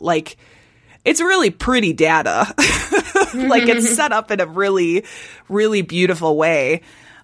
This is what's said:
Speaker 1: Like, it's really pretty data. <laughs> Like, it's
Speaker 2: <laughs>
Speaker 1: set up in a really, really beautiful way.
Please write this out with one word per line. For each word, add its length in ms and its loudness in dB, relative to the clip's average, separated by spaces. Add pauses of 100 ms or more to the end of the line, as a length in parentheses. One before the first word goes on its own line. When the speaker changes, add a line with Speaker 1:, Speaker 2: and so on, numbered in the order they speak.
Speaker 1:
Like, 340 -2 (720)
it's 160 2
really 280 2
pretty 440 0
data. 680 0
<laughs> 60 4 (680)
Like, 360 2
it's 200 0
Speaker 2:
<laughs> 60 0
Speaker 1:
set 160 -2
up 200 -2
in 100 -2
a 40 0
really, 600 -2 (420)
really 340 0
beautiful 540 0
way. 460 0 (420)